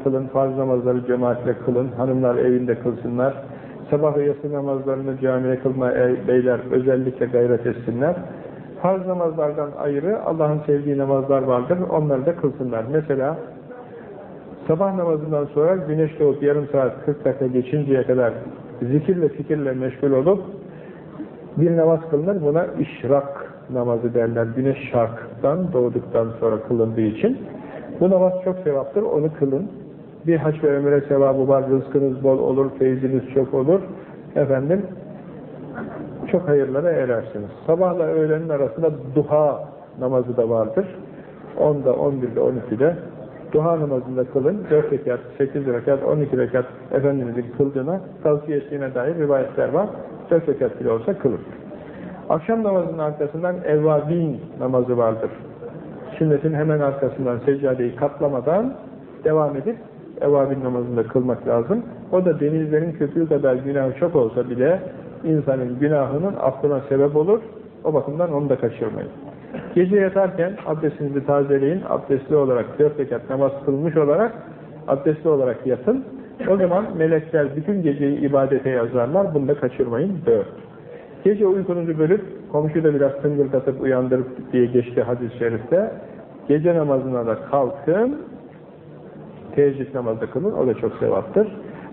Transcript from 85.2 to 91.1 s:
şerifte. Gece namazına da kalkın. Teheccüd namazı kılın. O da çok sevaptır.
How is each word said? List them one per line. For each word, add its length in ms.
şerifte. 520
Gece 260
namazına 520
da 100
kalkın. 680
Teheccüd 400
namazı 360
kılın. 220
O 140
da 80
çok 200
sevaptır. 600